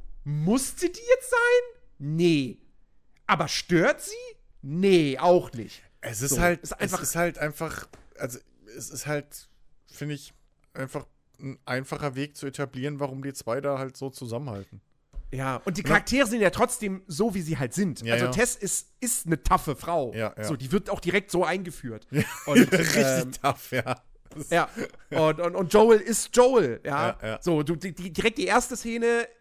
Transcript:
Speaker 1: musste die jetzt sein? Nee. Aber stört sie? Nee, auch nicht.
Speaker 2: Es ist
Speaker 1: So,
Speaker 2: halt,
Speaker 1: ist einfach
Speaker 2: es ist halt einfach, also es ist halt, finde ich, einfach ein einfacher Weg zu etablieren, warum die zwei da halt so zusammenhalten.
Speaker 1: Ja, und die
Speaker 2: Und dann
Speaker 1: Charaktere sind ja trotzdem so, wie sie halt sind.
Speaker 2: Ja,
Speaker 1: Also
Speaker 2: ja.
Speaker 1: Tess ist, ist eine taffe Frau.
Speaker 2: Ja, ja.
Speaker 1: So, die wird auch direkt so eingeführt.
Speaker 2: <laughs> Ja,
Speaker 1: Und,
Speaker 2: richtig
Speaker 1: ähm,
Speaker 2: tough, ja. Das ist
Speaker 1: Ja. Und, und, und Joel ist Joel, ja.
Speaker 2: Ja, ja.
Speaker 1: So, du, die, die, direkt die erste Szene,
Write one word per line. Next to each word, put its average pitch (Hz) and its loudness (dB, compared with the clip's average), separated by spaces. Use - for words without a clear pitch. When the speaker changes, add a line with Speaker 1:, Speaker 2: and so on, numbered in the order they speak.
Speaker 1:
musste 185 0
die 359 -10
jetzt 480 0
sein? 480 2
Nee. 151 0
Aber 165 0
stört 180 2
sie? 403 -12
Nee, 156 4
auch 175 4
nicht. 110 -12
Speaker 2:
Es 113 -8
ist 139 -2
Speaker 1:
So, 135 0
Speaker 2:
halt, 175 2
Speaker 1:
ist - -12
einfach 180 -4
Speaker 2:
es 143 -4
ist - -4
halt 170 -2
einfach, 151 -8
also 123 -8
es 117 -14
ist 123 -12
halt, 147 -8
finde 147 -8
ich, - -16
einfach 135 -10
ein 135 -12
einfacher 131 -4
Weg 147 -6
zu 147 -10
etablieren, 135 -6
warum 135 -6
die 135 -8
zwei 120 -4
da 139 -2
halt 131 -8
so 135 -8
zusammenhalten. 113 -8
Speaker 1:
Ja, 131 -4
und 170 -4
die 202 -6
Speaker 2:
Und - -6
dann 147 4
Speaker 1:
Charaktere 247 2
sind 226 0
ja 190 6
trotzdem 196 -2
so, 185 0
wie 190 -4
sie 156 -4
halt 127 -4
sind. 175 -2
Speaker 2:
Ja, 117 -2
Speaker 1:
Also 120 4
Speaker 2:
ja. 123 0
Speaker 1:
Tess 214 2
ist, - -6
ist - -4
eine 165 0
taffe 170 2
Frau. 139 -4
Speaker 2:
Ja, 110 -4
ja. 107 -8
Speaker 1:
So, 107 -2
die 131 -8
wird 196 0
auch 196 -4
direkt 190 -2
so 175 2
eingeführt. 160 -8
Speaker 2:
<laughs> - -18
Ja, 143 2
Speaker 1:
Und, 170 6
Speaker 2:
richtig 170 2
Speaker 1:
ähm, 131 0
Speaker 2:
tough, - -2
ja. 127 -4
Das 151 -14
ist - -6
Speaker 1:
Ja. 170 2
Und, 156 2
und, 175 -2
und 185 -2
Joel 220 10
ist - -4
Joel, 240 6
ja. 143 0
Speaker 2:
Ja, 110 -6
ja. 110 -4
Speaker 1:
So, 156 2
du, 160 -2
die, 170 -8
die, 175 -12
direkt 185 0
die 233 -2
erste 233 0
Szene, 233 -2